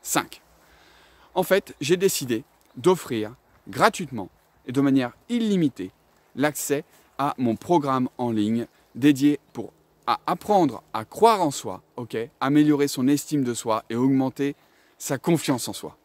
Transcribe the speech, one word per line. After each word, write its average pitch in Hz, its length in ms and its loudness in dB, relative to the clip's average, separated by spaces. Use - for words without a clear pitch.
Cinq. - 380 -6
En 180 80 0
fait, - 360 0
j'ai 151 160 2
décidé 143 460 0
d'offrir 123 600 -2
gratuitement 127 640 -2
et - 60 -10
de 135 80 0
manière 135 320 2
illimitée 190 640 0
l'accès 147 500 -2
à 139 200 -2
mon 117 160 0
programme 135 540 0
en 123 140 -4
ligne 110 340 0
dédié 143 420 2
pour, - 200 -12
à 120 180 2
apprendre 175 560 0
à 113 120 -6
croire 214 360 4
en 151 120 0
soi, 95 320 -10
ok ? 123 220 -10
Améliorer 143 480 4
son 131 180 -2
estime 143 380 0
de 120 100 -2
soi 110 360 -4
et 113 40 -6
augmenter 135 640 0
sa 135 200 -4
confiance 147 500 0
en 107 40 -8
soi. - 320 -12